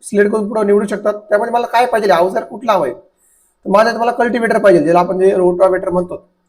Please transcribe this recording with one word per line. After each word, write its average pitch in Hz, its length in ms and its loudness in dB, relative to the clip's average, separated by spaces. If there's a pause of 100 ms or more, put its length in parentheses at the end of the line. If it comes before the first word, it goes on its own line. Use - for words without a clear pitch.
सिलेक्ट 208 300 0
करून 214 160 -4
पुढे 220 140 -4
निवडू 202 240 0
शकता. 208 260 -4
त्यामध्ये 208 400 -4
मला 233 140 -2
काय 240 200 0
पाहिजे, 214 240 0
अवजार 175 320 0
कुठला 220 300 -6
हवं 170 140 0
आहे, 120 80 -6
तर - 760 -18
माझ्यात 220 240 4
मला 233 160 -2
कल्टिवेटर 233 480 -2
पाहिजे, 190 240 4
ज्याला 170 160 2
आपण 180 200 0
जे 190 120 4
रोटावेटर 185 580 0
म्हणतो, 180 400 -6 (200)